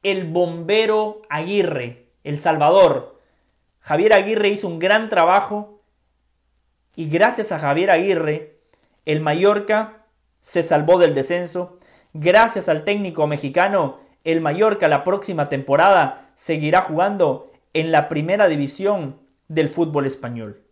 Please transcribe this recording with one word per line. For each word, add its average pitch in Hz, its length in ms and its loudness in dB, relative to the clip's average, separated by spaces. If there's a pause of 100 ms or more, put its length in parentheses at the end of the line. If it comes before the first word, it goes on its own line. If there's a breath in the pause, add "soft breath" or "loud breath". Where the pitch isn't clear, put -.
el 190 220 -2
bombero 202 1040 -2
Aguirre, 156 800 -4 (180)
el 147 140 -8
Salvador. 160 800 2 (600)
Javier 196 340 2
Aguirre 208 340 2
hizo 202 200 -4
un 165 100 -8
gran 208 320 0
trabajo 196 720 0 (1120)
y 160 140 -8
gracias 208 420 0
a 156 60 -6
Javier 151 320 0
Aguirre, 165 720 -2 (440)
el 151 160 -2
Mallorca 202 840 0 (340)
se - 240 -4
salvó 165 360 4
del 160 160 4
descenso. 175 640 -6 (360 soft breath)
Gracias 185 560 2
al 151 140 -2
técnico 185 420 -2
mexicano, 151 720 -2 (260 loud breath)
el 165 160 0
Mallorca 202 480 0
la 143 160 2
próxima 185 460 -4
temporada 151 840 2
seguirá 156 460 0
jugando 170 680 -2 (220)
en 160 180 0
la 151 160 2
primera 175 400 0
división 151 680 -4 (300)
del 156 200 0
fútbol 151 380 -2
español. 117 640 -10